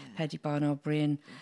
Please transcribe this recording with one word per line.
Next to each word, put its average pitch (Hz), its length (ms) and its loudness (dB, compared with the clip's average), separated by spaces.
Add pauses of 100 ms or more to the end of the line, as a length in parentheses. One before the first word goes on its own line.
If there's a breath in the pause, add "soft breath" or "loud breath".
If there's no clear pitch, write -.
(160)
Paddy 160 220 -2
Bono 147 340 2
O'Brien. 147 460 2 (240 loud breath)